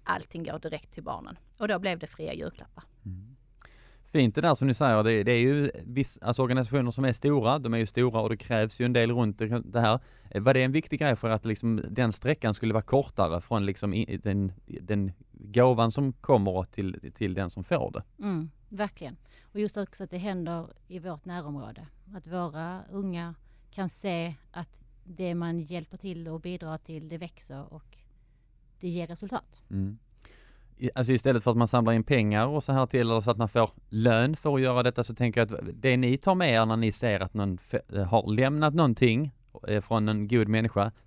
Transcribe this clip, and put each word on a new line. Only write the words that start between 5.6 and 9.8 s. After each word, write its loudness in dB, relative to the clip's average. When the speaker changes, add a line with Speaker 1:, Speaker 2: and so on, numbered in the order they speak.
Speaker 2:
viss-, -4
alltså 0
organisationer 0
som -2
är 2
stora, 2
de -2
är 0
ju 0
stora 0
och -2
det -2
krävs -2
ju 2
en 2
del 4
runt 2
det, -2
det -2